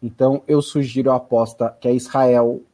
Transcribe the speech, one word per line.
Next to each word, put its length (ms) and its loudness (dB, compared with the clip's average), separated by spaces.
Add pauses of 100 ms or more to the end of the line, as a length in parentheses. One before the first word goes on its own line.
Então, 440 0
eu 140 2
sugiro 500 -2
a 60 4
aposta 600 -2
que 80 -4
é 60 2
Israel 680 2 (120)